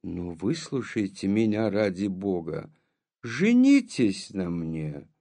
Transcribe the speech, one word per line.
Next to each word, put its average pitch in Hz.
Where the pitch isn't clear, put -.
Но 87
выслушайте 104
меня 107
ради 101
Бога! 87
Женитесь 202
на 92
мне 80